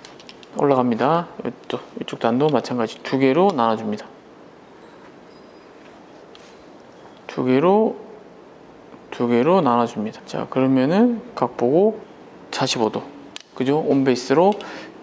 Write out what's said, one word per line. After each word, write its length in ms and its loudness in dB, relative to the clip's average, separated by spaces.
올라갑니다. 720 2
이쪽, 160 -8
이쪽 200 -12
단도 280 2
마찬가지 540 -2
두 160 -2
개로 320 4
나눠줍니다. 560 -2
두 180 -6
개로, 520 2
두 160 -4
개로 360 2
나눠줍니다. 640 -2
자, 240 -8
그러면은 720 2
각 220 -4
보고 420 2
사십오 400 -2
도. 120 -6
그죠? 240 0
온베이스로 760 2